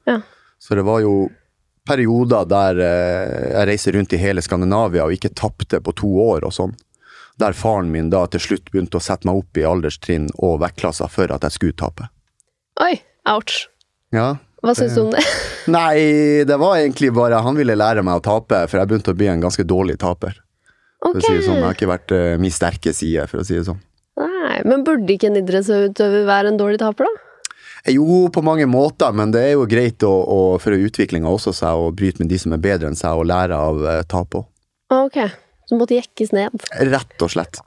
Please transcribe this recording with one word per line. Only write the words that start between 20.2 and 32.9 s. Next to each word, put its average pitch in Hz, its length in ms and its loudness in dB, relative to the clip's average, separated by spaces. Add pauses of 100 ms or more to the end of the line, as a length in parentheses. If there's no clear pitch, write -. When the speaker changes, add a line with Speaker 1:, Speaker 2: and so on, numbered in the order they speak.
Speaker 2:
for 349 140 0
å - 80 -2
si 440 140 4
det 87 80 -2
sånn. 359 120 0
Speaker 1:
Ok. - 20 0
Speaker 2:
Jeg - 100 0
har - 80 -4
ikke 92 160 0
vært, - 240 -4
eh, 87 200 0
min 92 140 0
sterke 85 420 -2
side, 80 360 -2
for - 100 -6
å 87 60 -6
si 95 100 -4
det 87 100 -2
sånn. 92 140 -8 (380)
Speaker 1:
Nei, 320 480 -4
men 269 180 2
burde 262 240 0
ikke 202 220 2
en 202 100 0
idrettsutøver 202 880 0
være 196 240 2
en 214 80 0
dårlig 208 200 0
taper, 220 280 -2
da? 453 180 -6 (600)
Speaker 2:
Eh, 139 100 2
jo, 175 320 4
på 175 160 -2
mange 156 240 2
måter, 131 480 2
men 107 160 2
det 117 80 4
er 139 140 4
jo 139 120 4
greit 117 380 0
å, 101 80 4 (160)
å, 98 120 2 (200)
for 104 160 0
utviklinga 95 560 0
også 101 240 -2
seg, 82 240 -2
å 82 160 -2
bryte 95 240 -2
med 85 100 -2
de 92 80 0
som 82 140 -4
er 80 60 -2
bedre 85 320 0
enn 76 100 -6